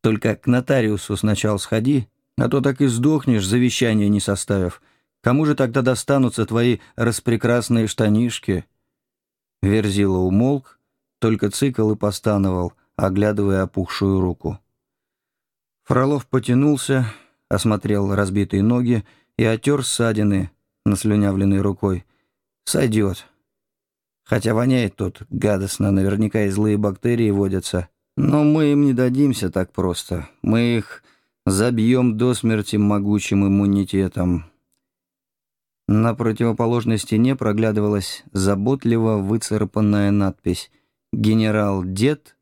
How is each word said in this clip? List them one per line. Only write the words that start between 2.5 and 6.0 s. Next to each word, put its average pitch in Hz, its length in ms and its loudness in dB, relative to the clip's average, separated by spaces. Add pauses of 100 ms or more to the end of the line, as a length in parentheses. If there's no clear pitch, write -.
так 131 200 -2
и 143 60 2
сдохнешь, 123 580 0
завещание 113 640 2
не 104 120 2
составив. 98 600 -2 (420)
Кому 135 220 2
же 151 120 2
тогда 131 260 0
достанутся 123 640 0